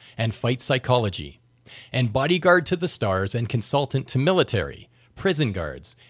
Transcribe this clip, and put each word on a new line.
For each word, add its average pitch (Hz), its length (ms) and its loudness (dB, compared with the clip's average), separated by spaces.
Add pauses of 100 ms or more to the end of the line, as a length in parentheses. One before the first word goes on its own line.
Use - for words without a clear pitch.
(180)
and 113 180 -2
fight 123 240 -2
psychology. 113 800 0 (540)
And 127 180 2
bodyguard 170 540 4
to 185 100 -2
the 175 140 -2
stars 98 440 0
and 117 140 -2
consultant 135 640 -2
to - 100 -2
military, 135 680 0 (260)
prison 151 380 0
guards, 76 420 -8 (140)